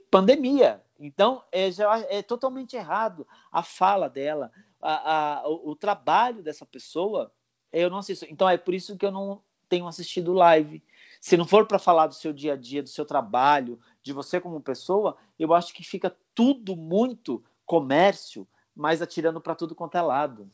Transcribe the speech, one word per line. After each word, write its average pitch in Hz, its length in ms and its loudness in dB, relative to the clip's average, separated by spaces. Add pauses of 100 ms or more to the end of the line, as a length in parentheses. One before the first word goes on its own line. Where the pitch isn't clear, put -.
(120)
pandemia. 240 720 4 (160)
Então, 196 420 0 (100)
é, 185 200 0
já 208 260 0 (120)
é 202 120 -4
totalmente 254 540 -8
errado 185 500 -6 (260)
a 170 120 -4
fala 185 440 0
dela, 135 440 -6 (280)
a, 151 600 -2
a, 127 100 -8
o, 156 220 -6
o 151 40 -10
trabalho 208 680 0
dessa 151 200 -12
pessoa, 160 680 -8 (420)
eu 175 160 0
não 185 80 -6
assisto. 190 320 -10
Então, 160 180 0
é 180 80 4
por 180 200 -4
isso 190 200 -10
que 185 100 -4
eu 196 60 0
não 196 300 -10 (260)
tenho 175 200 -2
assistido 170 440 -6
live. 160 520 4 (360)
Se - 160 4
não 170 120 0
for 208 180 6
pra 202 140 0
falar 165 260 6
do 156 80 -8
seu - 180 -8
dia 143 220 -4
a - 20 -2
dia, 135 280 -8
do - 60 -14
seu 151 160 -8
trabalho, 127 720 0 (240)
de 139 100 -12
você 135 260 -4
como 170 220 -10
pessoa, 180 560 -2 (220)
eu 160 160 2
acho 175 180 0
que 170 100 -20
fica 185 320 -8 (200)
tudo 233 400 0
muito 170 680 -4 (220)
comércio, 156 800 0 (280)
mas 156 260 -2
atirando 160 400 -4
pra 160 140 -8
tudo 165 180 -10
quanto 165 220 -12
é 175 80 0
lado. 131 500 -4